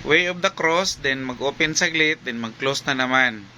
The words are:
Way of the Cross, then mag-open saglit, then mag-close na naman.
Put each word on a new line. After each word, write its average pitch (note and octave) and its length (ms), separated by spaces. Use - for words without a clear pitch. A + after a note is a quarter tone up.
Way E3+ 240
of F3+ 160
the G3 80
Cross, E3+ 480
then C3+ 240
mag-open C#3 480
saglit, D#3 480
then A#2+ 160
mag-close A#2 480
na D3 80
naman. B2+ 640